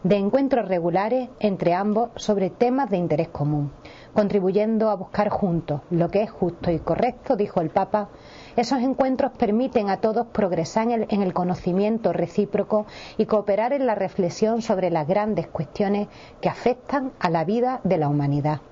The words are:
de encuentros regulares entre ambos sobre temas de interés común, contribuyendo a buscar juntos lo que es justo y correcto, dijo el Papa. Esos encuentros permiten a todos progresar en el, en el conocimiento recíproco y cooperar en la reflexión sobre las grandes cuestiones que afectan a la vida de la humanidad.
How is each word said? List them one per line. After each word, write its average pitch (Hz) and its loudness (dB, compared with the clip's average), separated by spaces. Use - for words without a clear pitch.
de 185 4
encuentros 240 2
regulares 190 0
entre 175 2
ambos 214 0
sobre 196 0
temas 247 0
de 196 0
interés 165 0
común, 147 -2
contribuyendo 208 2
a 208 0
buscar 202 -2
juntos 170 -2
lo 170 2
que 202 2
es - -6
justo 175 -2
y 160 0
correcto, - 0
dijo 202 0
el 156 -2
Papa. 196 0
Esos 247 0
encuentros 254 0
permiten 220 0
a 190 0
todos 220 0
progresar 185 0
en 240 0
el, 220 0
en 208 0
el 185 0
conocimiento 185 0
recíproco 202 -2
y 214 0
cooperar 208 2
en 269 0
la 226 2
reflexión 202 0
sobre 185 0
las 160 0
grandes 208 0
cuestiones 202 -2
que 180 2
afectan 254 -2
a 180 0
la 165 0
vida 240 0
de 180 2
la 147 2
humanidad. 147 0